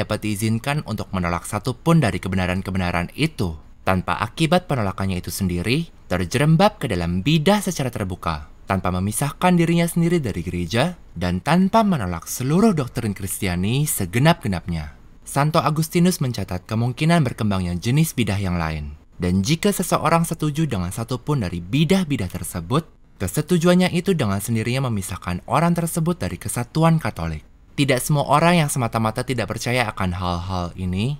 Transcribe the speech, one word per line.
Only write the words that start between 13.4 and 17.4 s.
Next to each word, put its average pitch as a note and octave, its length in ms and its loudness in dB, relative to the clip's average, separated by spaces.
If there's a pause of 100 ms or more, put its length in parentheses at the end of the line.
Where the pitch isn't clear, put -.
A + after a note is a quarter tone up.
segenap-genapnya?" F2+ 1120 0 (320)
Santo D3+ 320 2
Agustinus D#3+ 640 2
mencatat G2+ 400 -4
kemungkinan B2+ 640 2
berkembangnya F#2+ 480 0